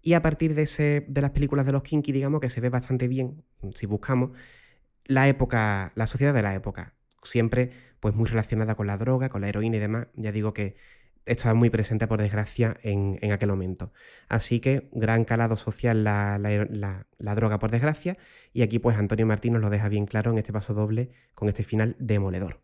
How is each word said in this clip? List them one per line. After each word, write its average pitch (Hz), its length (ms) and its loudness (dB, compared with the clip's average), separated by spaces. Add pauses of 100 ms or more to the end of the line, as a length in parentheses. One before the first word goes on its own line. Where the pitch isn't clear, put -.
y 165 120 4
a 165 60 6
partir 156 360 0
de 156 60 2
ese, 147 460 0
de 135 120 0
las 139 100 2
películas 139 360 2
de 139 60 2
los 139 100 0
kinky, 147 280 -2
digamos, 139 300 0
que 127 100 -2
se 120 100 -6
ve 123 80 0
bastante 127 380 0
bien, 131 380 -4 (320)
si 104 100 -8
buscamos, 123 460 0 (760)
la 135 220 4
época, 110 680 0
la 113 140 -2
sociedad 139 260 2
de 113 80 2
la 98 120 0
época, - 400 -8 (280)
siempre, 123 480 0 (300)
pues, 104 160 0
muy 110 120 2
relacionada 110 460 0
con 104 140 -4
la 101 100 -4
droga, 127 300 0
con 107 140 -6
la 101 60 -2
heroína 110 280 -2
y 104 40 0
demás. 110 340 -4
Ya 110 180 -6
digo 107 200 -2
que 101 220 -6 (520)
estaba 117 280 2
muy 117 160 6
presente, 110 360 -2
por 110 140 0
desgracia, 107 600 -2
en, 98 400 -2
en 104 100 0
aquel 101 160 0
momento. 92 460 -4 (340)
Así 117 320 0
que, 135 320 -2
gran 113 320 2
calado 113 320 2
social 113 480 0
la, 104 340 0
la, 104 300 0
la, 101 380 -6 (100)
la 104 180 -4
droga, 107 240 2
por 107 120 0
desgracia, 147 480 0 (340)
y 120 80 -2
aquí, 113 180 2
pues, 113 200 2
Antonio 107 260 0
Martín 110 300 2
nos 110 80 2
lo 104 80 2
deja 104 180 0
bien 104 160 0
claro 110 280 0
en 110 40 2
este 107 160 -2
paso 104 220 -4
doble, 110 380 0 (220)
con 107 140 -2
este 104 160 -2
final 110 340 0
demoledor. 98 640 -2